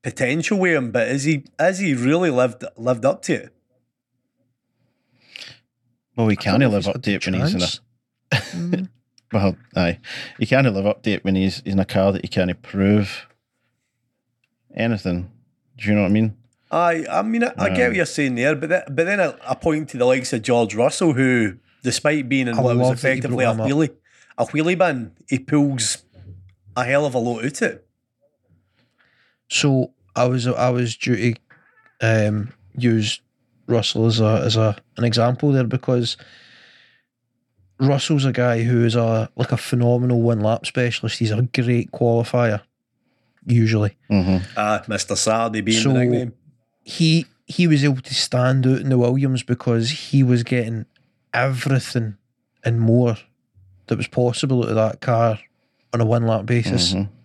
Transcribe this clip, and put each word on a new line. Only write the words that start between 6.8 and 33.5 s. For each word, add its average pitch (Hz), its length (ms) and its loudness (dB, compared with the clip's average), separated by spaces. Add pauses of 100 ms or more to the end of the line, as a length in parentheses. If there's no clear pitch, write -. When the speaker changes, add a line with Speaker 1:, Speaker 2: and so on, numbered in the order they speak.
Speaker 3:
he's 90 40 -2
Speaker 2:
up 98 80 -2
Speaker 3:
had - 80 -10
Speaker 2:
to - 60 -2
Speaker 3:
the 101 60 0
Speaker 2:
it - 100 -6
when 95 160 -2
he's 160 120 0
in 98 40 -2
a - 40 -2
Speaker 3:
chance. 87 200 -4 (500)
Mm. 175 600 -4
Speaker 2:
<laughs> - 60 -20 (340)
Well, 98 240 0 (180)
aye. 87 240 -2 (400)
He 110 60 0
can't 131 280 2
live 98 140 -2
up 104 160 -2
to 110 80 -2
it - 140 -4
when 95 100 0
he's, 95 300 0
he's 98 80 -4
in 98 60 2
a 92 60 0
car 98 280 0
that 92 80 -6
he - 80 -10
can't 90 320 -2
prove 98 680 0 (1500)
anything. 92 560 -2 (480)
Do 101 120 -4
you 104 60 4
know 104 80 4
what 92 40 2
I 92 40 2
mean? 107 260 2 (340)
Speaker 1:
Aye, 165 400 0
I 185 120 0
mean, 226 200 -2
I, 254 140 -2
I 196 140 -2
get 180 80 -2
what 247 100 2
Speaker 2:
Um, 226 60 -2
Speaker 1:
you're 175 100 0
saying 135 300 -2
there, 131 200 0
but 135 120 -8
th-, 170 220 0
but 143 160 0
then 202 140 -2
I, 156 140 0 (120)
I 131 100 -4
point 156 340 -2
to - 80 -14
the 120 80 2
likes 127 260 0
of 113 120 -4
George 120 320 2
Russell, 139 360 2
who, 120 460 2 (260)
despite 139 460 -2
being 135 180 0
in 117 100 -2
Speaker 3:
I 135 40 0
Speaker 1:
what 123 160 2
was 123 100 2
Speaker 3:
love 123 140 0
that 139 60 0
you 131 80 2
Speaker 1:
effectively 123 280 -2
a 113 100 2
Speaker 3:
brought - 20 -2
him 113 60 -4
up. 110 60 -2 (220)
Speaker 1:
wheelie, - 60 -14 (420)
a 117 80 0
wheelie 165 320 -2
bin, 139 340 0 (160)
he 131 120 -2
pulls 139 680 -2 (720)
a 123 80 -2
hell 143 200 0
of 135 80 -4
a 127 60 -2
lot 117 240 -4
out 143 180 -6
it. - 240 -4 (1600)
Speaker 3:
So 135 420 -2 (240)
I 120 120 0
was, 123 200 -2
I 127 220 -2
was 123 260 -2
due 120 380 -2 (680)
to, 110 280 2
um, 107 240 -4 (240)
use 113 420 0 (480)